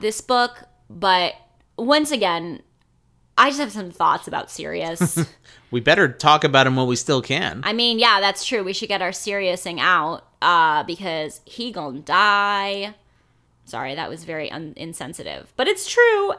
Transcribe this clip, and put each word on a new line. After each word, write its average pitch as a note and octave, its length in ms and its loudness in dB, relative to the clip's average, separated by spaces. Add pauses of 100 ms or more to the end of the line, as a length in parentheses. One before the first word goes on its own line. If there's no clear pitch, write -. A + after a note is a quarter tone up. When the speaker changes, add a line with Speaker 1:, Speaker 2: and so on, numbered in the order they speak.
Speaker 1:
this G#3+ 220 -4
book, A#3+ 400 0 (260)
but F3+ 460 2 (420)
once D4 360 2
again, E3+ 500 -2 (760)
I C4 140 6
just C#4 100 -4
have A#3+ 120 -6
some G3 180 -10
thoughts E3 360 0
about - 240 -8
Sirius. E3 680 -2 (160)
Speaker 2:
<laughs> - 20 -20 (360)
We A#2+ 80 -2
better D#3 280 4
talk D3+ 360 4
about C3+ 240 6
him C3 80 2
while C3 100 2
we B2 100 0
still C3+ 240 0
can. C3+ 440 -4
Speaker 1:
I G3+ 80 -2
mean, A#3 260 0
yeah, A3 220 6
that's G3 260 0
true. A3+ 160 -2
We F#3 100 -4
should G#3 160 -8
get G3 140 -2
our F#3+ 80 -2
Siriusing F#3 680 -4
out, E3 440 2 (160)
uh, E3+ 440 4
because E3 600 -6
he A#3+ 280 -10
gonna D3 260 -10
die. G3+ 960 0 (720)
Sorry, C3 300 -8
that D#3+ 120 -8
was D#3+ 160 -14
very D#3 260 -8
un-, D#3 260 -12
insensitive. D3+ 800 -14
But C4+ 120 -2
it's - 220 -4
true G#4+ 480 2